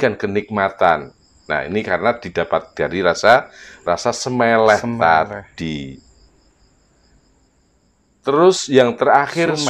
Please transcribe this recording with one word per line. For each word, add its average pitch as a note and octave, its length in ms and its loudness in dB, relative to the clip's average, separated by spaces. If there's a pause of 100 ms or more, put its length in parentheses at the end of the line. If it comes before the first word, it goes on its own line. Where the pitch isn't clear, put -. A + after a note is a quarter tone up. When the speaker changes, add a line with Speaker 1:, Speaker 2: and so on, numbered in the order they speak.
Speaker 1:
kan A2+ 160 -2
kenikmatan. G2 960 -2 (320)
Nah, C#2+ 200 -4
ini G2 160 -4
karena G#2 320 -2
didapat E2 600 -6
dari E2 280 -4
rasa, G#2 480 2 (320)
rasa F2 320 -2
semeleh A2+ 640 2
Speaker 2:
Semeleh. G2+ 680 0
Speaker 1:
tadi. D#2+ 340 -10 (2500)
Terus E3+ 480 2
yang B2+ 240 4
terakhir, D#3+ 640 0
Speaker 2:
Sumeh. D3 140 -4